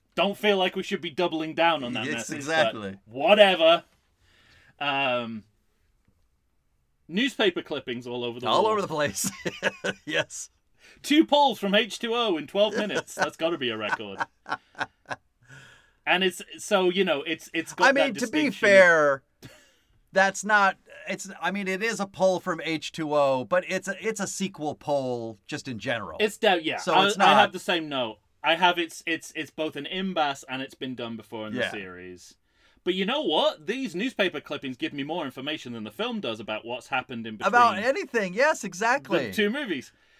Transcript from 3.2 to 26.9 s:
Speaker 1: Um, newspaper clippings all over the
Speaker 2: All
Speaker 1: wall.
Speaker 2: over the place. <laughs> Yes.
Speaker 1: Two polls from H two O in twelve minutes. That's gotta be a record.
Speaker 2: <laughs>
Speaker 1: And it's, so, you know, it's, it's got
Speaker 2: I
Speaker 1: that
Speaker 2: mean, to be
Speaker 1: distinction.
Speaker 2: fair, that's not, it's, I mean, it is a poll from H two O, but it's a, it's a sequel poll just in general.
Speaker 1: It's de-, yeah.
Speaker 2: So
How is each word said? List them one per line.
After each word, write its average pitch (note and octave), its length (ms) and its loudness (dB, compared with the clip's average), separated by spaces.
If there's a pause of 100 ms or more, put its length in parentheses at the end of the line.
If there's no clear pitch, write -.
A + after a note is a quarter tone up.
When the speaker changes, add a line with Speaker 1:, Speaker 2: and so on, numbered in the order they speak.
Speaker 1:
Um, B2 680 -2 (1600)
newspaper F#3+ 540 0
clippings B2 460 -8
all A#2+ 160 -6
over A#2+ 160 -6
the A#2+ 80 -4
Speaker 2:
All C#3+ 160 6
Speaker 1:
wall. A3 100 4
Speaker 2:
over G#3 80 -2
the D#3+ 60 -4
place. D3+ 420 -2 (400)
<laughs> - 360 -8
Yes. - 440 -6 (540)
Speaker 1:
Two D4+ 220 6
polls C#4+ 340 4
from G3 160 -2
H A3 240 0
two A3+ 140 -4
O A3 240 0
in C#3+ 100 -6
twelve G#3 280 2
minutes. F3 400 -4
That's D#3+ 220 -4
gotta E3 200 -2
be B2+ 120 -2
a A2 80 -2
record. G#2 420 -6 (260)
Speaker 2:
<laughs> - 140 -6 (1400)
Speaker 1:
And F3+ 200 2
it's, F#3 180 0 (160)
so, F#3 320 2
you F#3 160 2
know, D3 220 0
it's, D#3+ 260 -6
it's E3 200 -4
got B3+ 160 4
Speaker 2:
I - 20 4
Speaker 1:
that C4+ 140 4
Speaker 2:
mean, B3+ 100 -4
to - 60 -10
be B3 40 -2 (240)
Speaker 1:
distinction. G#3 180 0
Speaker 2:
fair, E3 560 8 (880)
that's F#3+ 320 2
not, G3+ 340 4 (300)
it's, G3 220 -8 (100)
I E3+ 120 -2
mean, G3 160 -4
it F#3+ 160 -4
is A3 160 -2
a G3 80 -2
poll F#3 320 2
from E3+ 260 -4
H D#3+ 260 -4
two D3+ 240 -2
O, C3+ 300 4
but F3+ 220 2
it's F#3 200 -4
a, F#3+ 80 -4 (100)
it's A3 140 -4
a F#3+ 60 -2
sequel D3+ 480 -6
poll B2 720 -4
just - 220 -10
in B2 100 -8
general. G2+ 420 -6
Speaker 1:
It's G#3 180 0
de-, F#3+ 260 2
yeah. D3+ 140 -4
Speaker 2:
So - 180 -2